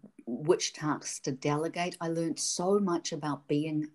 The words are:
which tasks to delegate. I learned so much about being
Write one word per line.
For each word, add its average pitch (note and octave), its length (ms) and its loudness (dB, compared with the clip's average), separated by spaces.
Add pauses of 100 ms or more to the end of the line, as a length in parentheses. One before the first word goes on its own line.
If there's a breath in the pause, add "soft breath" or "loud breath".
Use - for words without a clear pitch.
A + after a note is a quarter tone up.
(260)
which D3+ 460 2
tasks - 480 -4
to D3 120 -2
delegate. E3 680 -2
I E3+ 80 -2
learned E3 300 0
so F#3+ 400 2
much F3 340 2
about D3 340 -4
being D3+ 480 0